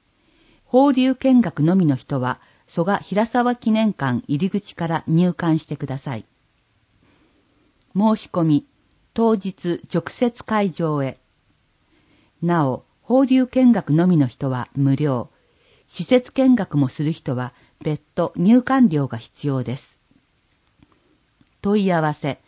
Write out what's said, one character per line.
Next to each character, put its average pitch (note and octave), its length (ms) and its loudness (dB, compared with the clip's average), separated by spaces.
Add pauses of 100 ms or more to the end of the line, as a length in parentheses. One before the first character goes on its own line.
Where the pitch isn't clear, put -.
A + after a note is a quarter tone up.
(640)
放 C#4 260 4
流 B3+ 220 0
見 B3+ 280 2
学 F3 200 -4
の E3+ 140 2
み F#3+ 100 4
の C#3+ 100 2
人 C#3 240 -6
は、 B2+ 220 -4 (240)
蘇 - 180 -4
我 G3 140 0
平 G#3 300 -4
沢 B3 280 0
記 A3+ 160 -2
念 G#3+ 220 0
館 B2+ 340 -4
入 C#3+ 100 -2
り F3+ 120 -2
口 - 260 -8
か E3+ 120 -6
ら D#3+ 180 -4
入 F3 280 2
館 D#3+ 260 -2
し - 60 -10
て D3+ 100 -12
く C#3+ 100 -10
だ C3 120 -8
さ C3+ 180 -10
い。 G#2 100 -12 (1700)
申 A3 220 2
し - 160 -10
込 F3 120 -2
み、 D3+ 240 2 (460)
当 A3+ 220 0
日 F#3 460 -6 (120)
直 E3 140 -2
接 - 360 -4
会 G#3 280 -2
場 D3+ 320 -4
へ。 C3+ 160 -8 (1200)
な E3 260 0
お、 B2 180 -6 (160)
放 C4 240 2
流 B3+ 220 2
見 B3+ 260 2
学 E3 200 -2
の E3+ 140 2
み F3+ 100 4
の C#3 100 2
人 C#3 220 -8
は B2+ 260 -6
無 C#3 200 0
料。 C3 340 -4 (580)
施 - 180 -12
設 B3 260 2
見 C4 240 2
学 F#3 220 -4
も C#3 100 2
す - 160 -8
る D3+ 80 -2
人 D3+ 240 -8
は B2 180 -8 (280)
別 D3+ 200 -6 (140)
途 E3 200 -4
入 A3+ 260 4
館 C4 260 4
料 D3 200 0
が A#2 100 -8
必 - 280 -14
要 C3+ 180 -2
で A#2+ 120 -6
す。 - 240 -20 (1600)
問 G3+ 240 0
い F#3 60 0
合 E3 100 0
わ D3+ 120 -2
せ、 - 340 -8